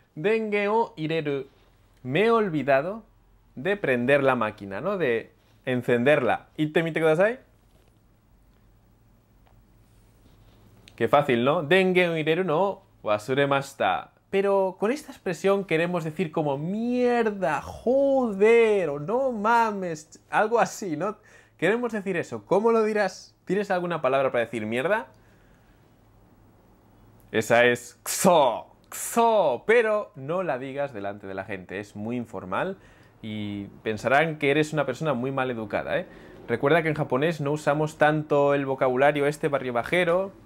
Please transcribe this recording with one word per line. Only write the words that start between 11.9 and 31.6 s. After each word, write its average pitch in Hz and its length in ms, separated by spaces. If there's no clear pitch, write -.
o 165 60
ireru 160 280
no 185 380
wasuremashita". 131 1080
Pero 196 500
con 208 100
esta 277 220
expresión 190 520
queremos 170 400
decir 160 280
como 147 240
"mierda", 220 1040
"joder", 226 1300
o 143 100
"no 233 320
mames", 208 1000
algo 214 280
así, 190 380
¿no? 196 200
Queremos 226 340
decir 196 240
eso. 123 300
¿Cómo 214 260
lo 226 100
dirás? 208 640
¿Tienes 196 260
alguna 175 300
palabra 135 320
para 120 120
decir 110 220
mierda? 160 420
Esa 117 360
es - 380
"kso", 139 640
"kso", 214 760
pero 214 500
no 151 260
la 151 160
digas 135 360
delante 101 320
de 98 80
la 95 100
gente. 92 340